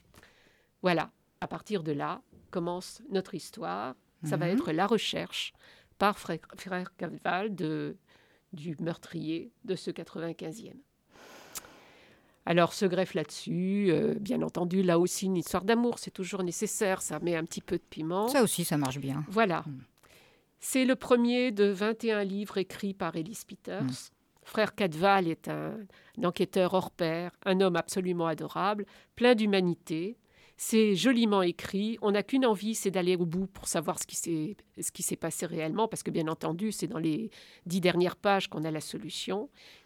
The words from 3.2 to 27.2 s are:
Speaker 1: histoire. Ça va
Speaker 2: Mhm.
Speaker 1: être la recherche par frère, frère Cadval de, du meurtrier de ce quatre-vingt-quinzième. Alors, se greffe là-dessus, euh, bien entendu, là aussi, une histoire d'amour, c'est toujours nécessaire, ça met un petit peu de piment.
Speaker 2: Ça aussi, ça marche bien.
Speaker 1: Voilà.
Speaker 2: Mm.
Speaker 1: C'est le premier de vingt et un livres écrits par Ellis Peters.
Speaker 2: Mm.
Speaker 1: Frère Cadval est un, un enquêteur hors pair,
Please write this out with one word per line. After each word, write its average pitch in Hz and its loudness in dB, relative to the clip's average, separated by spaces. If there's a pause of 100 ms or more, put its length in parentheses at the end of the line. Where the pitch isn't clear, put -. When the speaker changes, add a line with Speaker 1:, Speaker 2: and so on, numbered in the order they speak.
Speaker 1:
histoire. 185 -8 (300)
Ça 151 -2
va 151 0
Speaker 2:
Mhm. 180 2
Speaker 1:
être 247 0
la 170 2
recherche - -2 (460)
par 202 2
frère, 165 -6 (180)
frère 180 -8
Cadval 175 -4
de, 156 -4 (580)
du 160 -8
meurtrier 165 -6 (140)
de 185 -2
ce - -8
quatre-vingt-quinzième. 170 -10 (1700)
Alors, 170 4
se 208 0
greffe 180 0
là-dessus, 185 -2
euh, 147 4
bien 190 -2
entendu, 180 0
là 170 6
aussi, 180 0
une 190 2
histoire 175 -2
d'amour, 233 2
c'est - -12
toujours 185 -6
nécessaire, 190 0
ça 151 -6
met 170 2
un 160 0
petit - -8
peu - -4
de - -6
piment. 175 -2
Speaker 2:
Ça 262 6
aussi, 170 2
ça 165 0
marche 139 0
bien. 135 -4
Speaker 1:
Voilà. 190 2
Speaker 2:
Mm. 139 -10 (800)
Speaker 1:
C'est - 2
le 254 4
premier 247 4
de 202 4
vingt 208 0
et 226 2
un 208 0
livres 196 -4
écrits 190 -4
par 175 -4
Ellis 175 -6
Peters. 185 -10
Speaker 2:
Mm. 131 -2 (520)
Speaker 1:
Frère - 0
Cadval 190 4
est 160 -4
un, 156 -6 (440)
un - 0
enquêteur 180 2
hors 185 0
pair, 170 -2 (160)